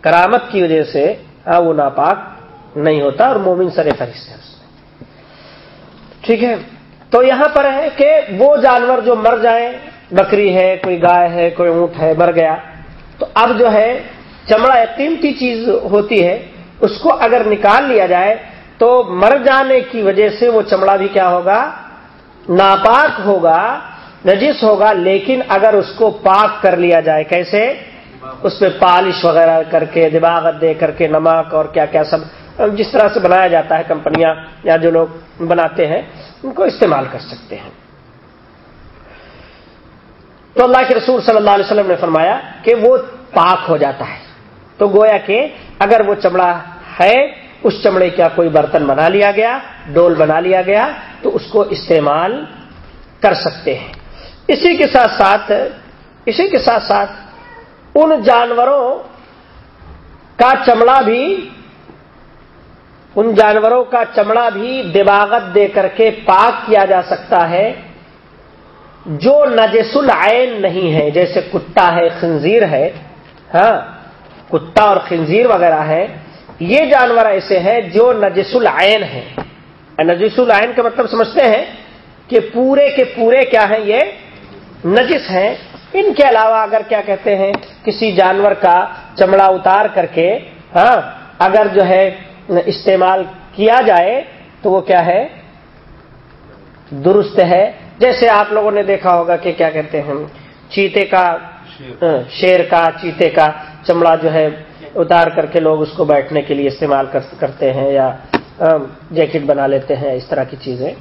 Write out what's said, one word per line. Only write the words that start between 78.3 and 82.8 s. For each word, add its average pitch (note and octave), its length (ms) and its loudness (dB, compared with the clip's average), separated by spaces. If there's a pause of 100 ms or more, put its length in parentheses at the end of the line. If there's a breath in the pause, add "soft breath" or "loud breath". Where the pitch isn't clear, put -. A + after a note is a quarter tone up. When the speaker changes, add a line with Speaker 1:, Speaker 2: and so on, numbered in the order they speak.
Speaker 1:
العین G3+ 480 2
ہیں۔ B2 260 -12 (680)
نجس F3 400 0
العین A#3 360 2
کا B3 80 0
مطلب A#3 280 -4
سمجھتے A3+ 340 0
ہیں A#3+ 200 0 (600)
کہ A#3 120 2 (140)
پورے C4 360 2